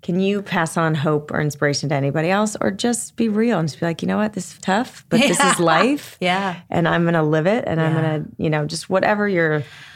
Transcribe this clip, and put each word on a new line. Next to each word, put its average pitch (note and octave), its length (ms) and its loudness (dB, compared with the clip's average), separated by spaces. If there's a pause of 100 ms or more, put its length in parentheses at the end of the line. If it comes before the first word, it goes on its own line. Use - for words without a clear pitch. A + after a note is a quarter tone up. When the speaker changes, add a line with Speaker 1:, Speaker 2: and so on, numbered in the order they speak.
Speaker 1:
Can F3+ 200 -2
you G3+ 220 0
pass E3+ 340 -2
on D#3+ 180 2
hope D3+ 380 -2
or D3+ 80 -2
inspiration D3 480 -2
to D3+ 80 -2
anybody D3 340 -2
else, G#3+ 300 0
or G#3+ 100 0
just A3+ 460 -4
be A#3 120 0
real G#3+ 300 0
and D#3+ 100 -2
just - 120 -10
be E3+ 60 -2
like, E3 140 -4
"You - 60 -4
know F#3+ 100 0
what? G#3 180 -2
This F#3 180 -10
is - 80 -20
tough, G#3 480 -2
but A#3 100 2
this C4 220 2
is - 0 -
Speaker 2:
<laughs> C#4 180 4
Yeah. F3 60 2
Speaker 1:
life. F#3+ 560 2
Speaker 2:
Yeah. F#3 340 0 (160)
Speaker 1:
And E3+ 160 0
I'm E3+ 180 2
gonna E3 200 2
live D#3 240 2
it. A#3 180 0
And D#3+ 140 0
I'm D#3+ 160 2
Speaker 2:
Yeah. D#3+ 60 2
Speaker 1:
gonna, D#3 220 0 (120)
you - 120 -2
know, D3+ 160 0
just D#3+ 240 -8
whatever G#3 400 2
your D#3+ 360 0 (320)